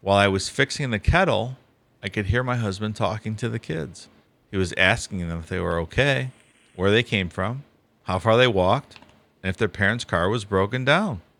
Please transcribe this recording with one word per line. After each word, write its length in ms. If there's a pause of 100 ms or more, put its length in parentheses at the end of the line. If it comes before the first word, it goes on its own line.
While 160
I 120
was 200
fixing 420
the 80
kettle, 580 (460)
I 60
could 180
hear 160
my 140
husband 400
talking 400
to 120
the 120
kids. 480 (440)
He 40
was 200
asking 520
them 120
if 80
they 100
were 220
okay, 500 (460)
where 160
they 100
came 260
from, 360 (400)
how 160
far 160
they 100
walked, 540 (420)
and 80
if 60
their 100
parents' 380
car 240
was 160
broken 400
down. 380 (180)